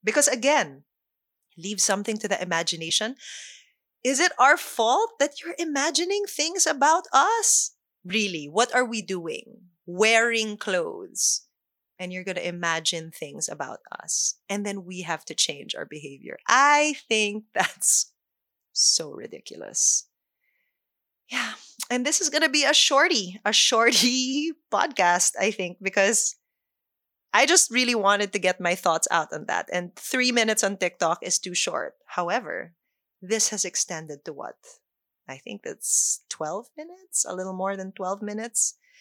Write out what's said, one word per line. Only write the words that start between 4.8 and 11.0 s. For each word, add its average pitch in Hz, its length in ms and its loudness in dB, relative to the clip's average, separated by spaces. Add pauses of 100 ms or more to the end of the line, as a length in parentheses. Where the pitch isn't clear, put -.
that 294 220 0
you're 339 160 -10
imagining 330 720 -2
things 330 360 -2
about 302 460 4
us? 403 600 4 (340)
Really, 180 420 -2
what 208 260 2
are 254 120 4
we 226 160 -6
doing? 170 680 -8 (180)
Wearing 220 720 2
clothes. - 840 -2 (580)